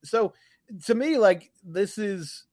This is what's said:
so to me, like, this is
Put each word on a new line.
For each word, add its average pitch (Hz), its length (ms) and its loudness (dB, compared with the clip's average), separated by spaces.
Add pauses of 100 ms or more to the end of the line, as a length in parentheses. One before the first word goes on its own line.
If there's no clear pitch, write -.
so 220 300 0 (520)
to 233 80 2
me, 285 240 0
like, 185 320 4 (140)
this 190 340 -4
is 196 560 -8